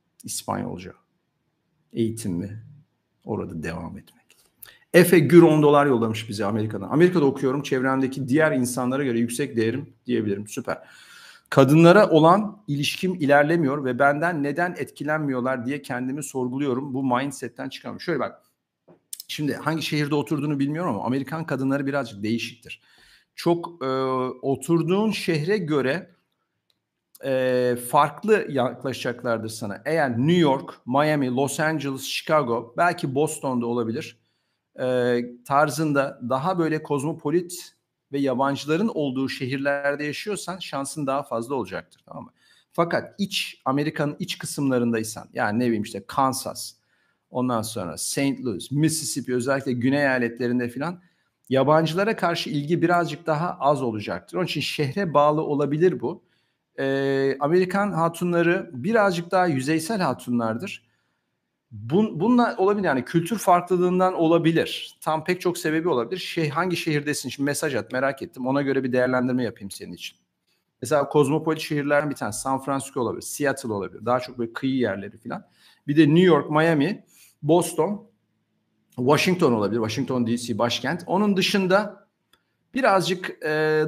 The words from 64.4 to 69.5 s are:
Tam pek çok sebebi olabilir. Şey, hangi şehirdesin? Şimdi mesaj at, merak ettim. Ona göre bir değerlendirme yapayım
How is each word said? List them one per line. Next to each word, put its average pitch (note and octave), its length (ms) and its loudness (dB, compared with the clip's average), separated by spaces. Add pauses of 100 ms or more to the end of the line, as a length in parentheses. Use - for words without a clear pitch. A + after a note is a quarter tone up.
Tam D#3 240 -2
pek F3+ 160 -4
çok F3 180 -2
sebebi D#3+ 300 -2
olabilir. D3 300 -2
Şey, D#3+ 300 -4
hangi E3+ 280 -2
şehirdesin? D3 520 -4
Şimdi C#3 180 -4
mesaj C#3+ 280 -2
at, G#2 180 -4
merak C3+ 300 -2
ettim. B2 240 -10
Ona C#3 160 0
göre C3+ 220 0
bir B2 80 -4
değerlendirme B2+ 520 0
yapayım G2+ 260 -8